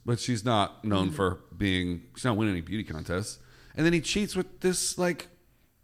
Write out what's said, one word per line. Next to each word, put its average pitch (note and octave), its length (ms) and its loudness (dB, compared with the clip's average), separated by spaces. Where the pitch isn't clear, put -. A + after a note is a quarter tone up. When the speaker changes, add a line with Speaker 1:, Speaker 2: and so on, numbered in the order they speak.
Speaker 1:
but A#2 140 0
she's A2+ 260 -2
not A2 400 2
known G2 220 4
Speaker 2:
Mm-hmm. D#2 80 -2
Speaker 1:
for F2+ 240 0
being, F2+ 460 0
she's - 100 -6
not A2+ 120 2
winning G#2+ 160 2
any F2 80 -2
beauty G2 220 -6
contests. E2+ 560 -6
And D#3 100 2
then E3+ 80 6
he E3+ 80 4
cheats - 340 -2
with - 260 -6
this, - 380 0
like, F3 280 -2